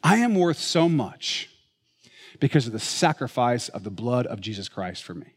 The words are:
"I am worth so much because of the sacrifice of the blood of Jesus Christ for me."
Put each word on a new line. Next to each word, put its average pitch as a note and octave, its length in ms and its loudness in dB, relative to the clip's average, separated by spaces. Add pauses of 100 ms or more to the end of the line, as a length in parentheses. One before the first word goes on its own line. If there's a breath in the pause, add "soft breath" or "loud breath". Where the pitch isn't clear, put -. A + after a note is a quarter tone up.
"I F3+ 140 6
am A#3 180 2
worth F3 240 2
so E3+ 300 2
much - 600 -2 (880 loud breath)
because C#3 280 4
of A#2 60 -6
the A2 80 -6
sacrifice B2 880 0
of G2 160 -12
the G#2 60 -8
blood A#2+ 360 -2
of G#2 140 -8
Jesus G2 280 -10
Christ F2+ 340 -8
for - 120 -14
me." F2+ 220 -16